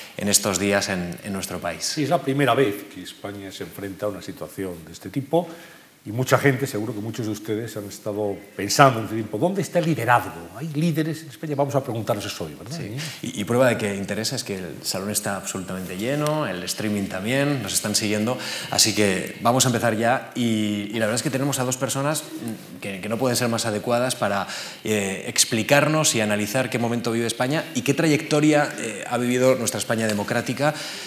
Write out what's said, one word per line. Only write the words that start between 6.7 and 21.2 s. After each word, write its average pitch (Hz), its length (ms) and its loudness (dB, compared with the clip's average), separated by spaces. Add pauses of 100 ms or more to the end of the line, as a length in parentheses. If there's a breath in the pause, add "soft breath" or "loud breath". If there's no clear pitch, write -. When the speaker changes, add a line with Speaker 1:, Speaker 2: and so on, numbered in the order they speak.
Speaker 2:
que 104 60 -6
muchos 110 260 -4
de 107 60 -2
ustedes 107 460 -4
han 104 80 -8
estado 101 500 -4 (220)
pensando 117 420 6
en 110 60 -4
este 107 100 -6
tiempo, 110 220 -4
¿dónde 185 240 0
está - 180 -2
el 170 60 2
liderazgo? 123 720 0
¿Hay 135 100 -8
líderes 156 560 0
en - 60 -14
España? 147 260 -8
Vamos 135 200 2
a 135 60 4
preguntarnos 110 440 -4
eso - 180 -8
hoy, 78 120 -8
¿verdad? 123 220 -12
Speaker 1:
Sí. 95 140 -8 (300 loud breath)
Y, - 180 -6
y 104 60 -4
prueba 120 240 4
de 113 80 4
que 101 180 -2
interesa 101 400 -4
es 120 80 -4
que 98 140 -6
el 85 260 -8
salón 98 280 -4
está 101 260 -2
absolutamente 92 600 -6
lleno, 147 480 0
el 92 180 -4
streaming 104 440 -2
también, 131 560 0
nos 92 100 -4
están 104 220 0
siguiendo, 107 420 2 (320 loud breath)
así 107 240 4
que 98 480 2
vamos 120 240 6
a 131 40 4
empezar 117 260 2
ya, 117 400 2
y, 107 560 2
y 117 80 -2
la 110 60 4
verdad 107 100 2
es 123 80 0